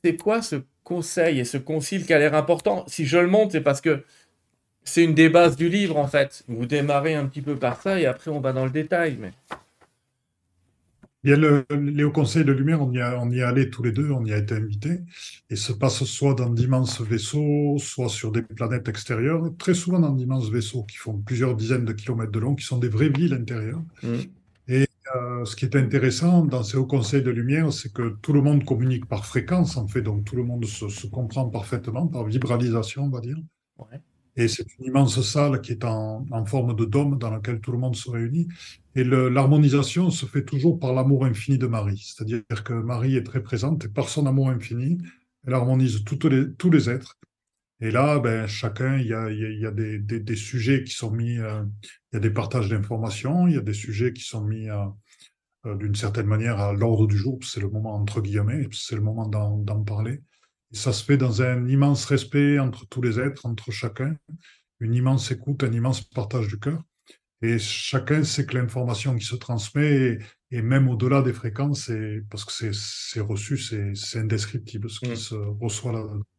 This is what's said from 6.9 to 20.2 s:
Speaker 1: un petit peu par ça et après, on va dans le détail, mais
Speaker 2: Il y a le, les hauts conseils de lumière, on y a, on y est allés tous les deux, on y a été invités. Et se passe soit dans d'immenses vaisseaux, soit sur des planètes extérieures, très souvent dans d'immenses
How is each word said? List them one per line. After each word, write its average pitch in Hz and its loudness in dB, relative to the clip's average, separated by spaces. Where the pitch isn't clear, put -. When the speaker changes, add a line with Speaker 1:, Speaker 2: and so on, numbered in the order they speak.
Speaker 1:
un 143 -2
petit 135 -8
peu 143 -4
par 123 -2
ça 190 0
et 147 4
après, 135 -2
on 147 -4
va 131 -2
dans 131 0
le 131 -2
détail, 156 -2
mais 92 -12
Speaker 2:
Il 139 4
y - 10
a 143 10
le, 147 6
les 147 0
hauts 147 2
conseils 156 4
de 135 6
lumière, 147 2
on 127 0
y 123 0
a, 123 -2
on 120 -2
y 123 0
est - 2
allés 131 2
tous 123 -8
les 120 2
deux, 143 -2
on 120 -2
y 107 -2
a 104 0
été 104 -2
invités. 107 -4
Et 110 -4
se 107 -6
passe 127 0
soit 139 0
dans 123 0
d'immenses 123 0
vaisseaux, 147 0
soit 123 -4
sur 110 -4
des 113 0
planètes 113 -4
extérieures, 139 -2
très 180 2
souvent 180 0
dans 151 4
d'immenses 127 0